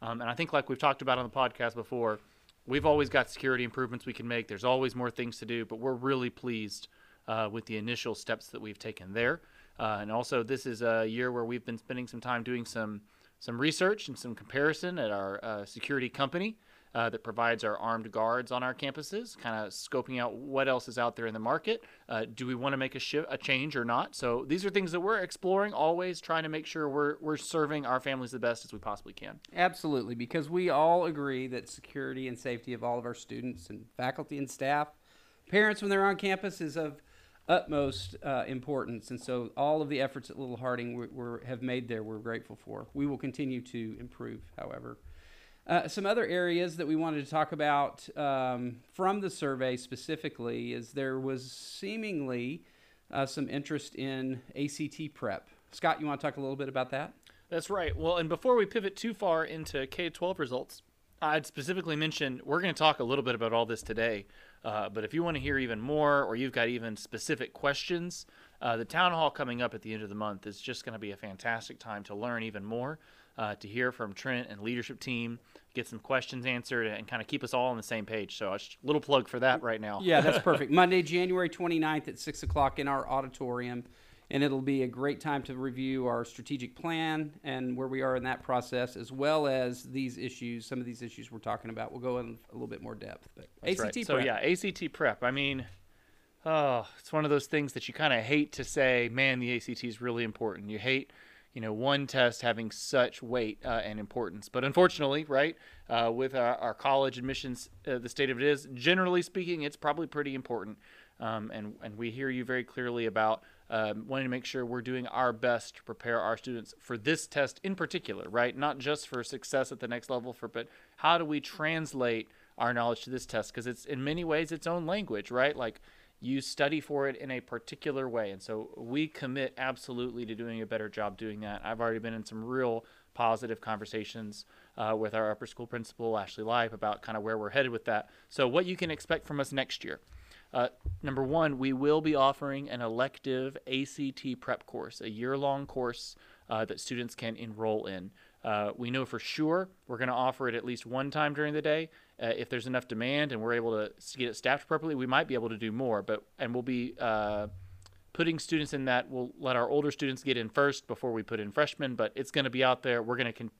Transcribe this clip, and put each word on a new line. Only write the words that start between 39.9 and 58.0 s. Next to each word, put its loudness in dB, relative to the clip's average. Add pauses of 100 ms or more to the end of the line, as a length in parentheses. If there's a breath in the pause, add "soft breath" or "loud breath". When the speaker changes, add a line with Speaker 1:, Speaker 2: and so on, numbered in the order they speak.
Speaker 2:
efforts -2
that -10
Little -6
Harding -2
w-, -6
were, -8
have -6
made -2
there, -2
we're -6
grateful -6
for. -10
We 0
will -2
continue -4
to -6
improve, -10 (160)
however. -10 (680 soft breath)
Uh, 4
some -4
other 4
areas 2
that -2
we 2
wanted 0
to -16
talk 2
about, 2 (100)
um, 0 (160)
from 2
the -2
survey 0
specifically -6
is -8
there -2
was -4
seemingly, -4 (480 soft breath)
uh, 0
some -4
interest -4
in -4 (140)
A -2
C -6
T -8
prep. -4 (220)
Scott, 2
you -2
wanna -2
talk -2
a -8
little -4
bit -4
about 0
that? -4 (360 loud breath)
Speaker 1:
That's -4
right. 0
Well, 2